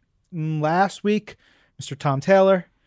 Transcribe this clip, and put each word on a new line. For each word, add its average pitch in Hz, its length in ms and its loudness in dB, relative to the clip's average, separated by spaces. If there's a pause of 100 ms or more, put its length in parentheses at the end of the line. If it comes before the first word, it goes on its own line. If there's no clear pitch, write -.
(340)
mm, 156 280 -4
last 175 420 -2
week, 214 320 -4 (420)
Mister - 180 -12
Tom 139 260 -4
Taylor 190 460 4 (200)